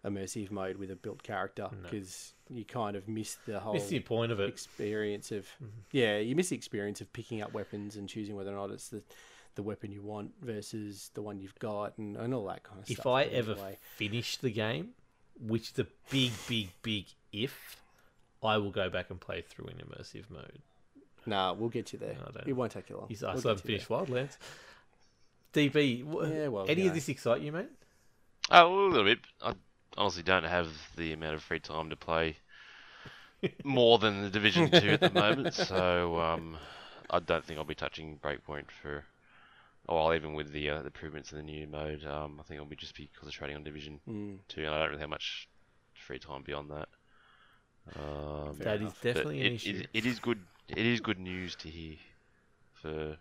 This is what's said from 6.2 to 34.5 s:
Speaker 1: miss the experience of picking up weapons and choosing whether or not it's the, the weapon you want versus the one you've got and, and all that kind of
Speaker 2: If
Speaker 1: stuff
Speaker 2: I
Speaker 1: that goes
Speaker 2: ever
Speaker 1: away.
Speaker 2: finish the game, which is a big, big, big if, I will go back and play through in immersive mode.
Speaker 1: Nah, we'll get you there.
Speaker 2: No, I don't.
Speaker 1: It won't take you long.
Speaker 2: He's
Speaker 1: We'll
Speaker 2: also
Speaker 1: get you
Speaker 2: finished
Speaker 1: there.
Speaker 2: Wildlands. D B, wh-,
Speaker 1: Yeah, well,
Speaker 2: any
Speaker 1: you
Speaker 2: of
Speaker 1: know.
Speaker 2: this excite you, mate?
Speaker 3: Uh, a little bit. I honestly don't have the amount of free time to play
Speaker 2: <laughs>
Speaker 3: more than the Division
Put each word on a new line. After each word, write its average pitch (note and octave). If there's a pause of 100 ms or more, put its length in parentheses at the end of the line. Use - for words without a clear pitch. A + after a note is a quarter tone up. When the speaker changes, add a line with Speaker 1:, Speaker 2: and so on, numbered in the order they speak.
Speaker 1:
miss F3+
the C3+
experience G#2
of G#2
picking A2+
up G#2
weapons G#2
and G2+
choosing G#2
whether G2
or G2+
not G2+
it's -
the, G#2 (540)
the G#2
weapon G2+
you G2+
want G#2
versus G#2
the A2+
one G#2
you've F#2+
got G#2
and, G#2
and A#2
all A2+
that -
kind G2
of -
Speaker 2:
If A#2+
Speaker 1:
stuff -
Speaker 2:
I C3+
Speaker 1:
that -
goes C3+
Speaker 2:
ever A2
Speaker 1:
away. G2 (180)
Speaker 2:
finish A2
the C3
game, A2+ (500)
which A2+
is -
a B2 (220)
big, B2+ (160)
big, A2 (140)
big G#2+ (260)
if, - (640)
I A2
will G2+
go F#2+
back F2+
and F2+
play F2+
through -
in E2
immersive -
mode. - (680)
Speaker 1:
Nah, F#2+
we'll G#2+
get A#2
you -
there. G#2+
Speaker 2:
No, -
I -
don't. -
Speaker 1:
It C#3
won't B2
take -
you G2+
long. G2
Speaker 2:
He's G#2
Speaker 1:
We'll G2+
Speaker 2:
also A#2
Speaker 1:
get F#2+
you G#2
Speaker 2:
finished -
Speaker 1:
there. A2+
Speaker 2:
Wildlands. C#3 (1160)
D D3
B, C3+
wh-, D#3
Speaker 1:
Yeah, D#3
well, G2
Speaker 2:
any D#3+
Speaker 1:
you F#3+
Speaker 2:
of F3
Speaker 1:
know. -
Speaker 2:
this D#3
excite B2+
you, D3
mate? G3+ (840)
Speaker 3:
Uh, E3+
a -
little F3+
bit. A2 (220)
I A#2 (420)
honestly F2+
don't F2+
have E2+ (300)
the E2
amount D#2
of D#2
free D#2+
time D#2+
to D2+
play E2 (1080)
Speaker 2:
<laughs> -
Speaker 3:
more A#2+
than G2+
the G2+
Division A2